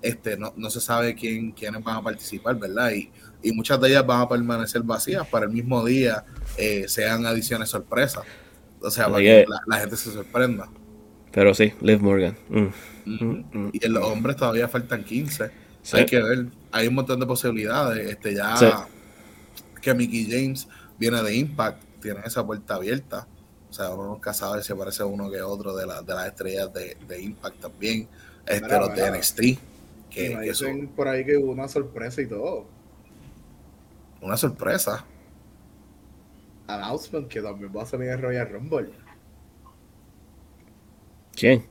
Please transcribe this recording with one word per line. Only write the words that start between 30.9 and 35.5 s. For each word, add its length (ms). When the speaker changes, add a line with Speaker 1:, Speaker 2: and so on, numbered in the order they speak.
Speaker 3:
ahí 180
que 100
hubo 160
una 160
sorpresa 540
y 40
todo. 400
Speaker 1:
Una 160
sorpresa. 640